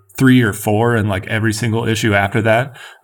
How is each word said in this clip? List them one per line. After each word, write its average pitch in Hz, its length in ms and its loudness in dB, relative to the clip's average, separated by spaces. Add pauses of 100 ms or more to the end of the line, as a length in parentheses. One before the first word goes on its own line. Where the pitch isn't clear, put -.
(160)
three 131 240 4
or 104 140 0
four 117 420 0
and, 107 140 0
like, 95 160 -4
every 110 260 -2
single 113 340 -4
issue 110 280 0
after 101 260 0
that. 113 340 0 (300)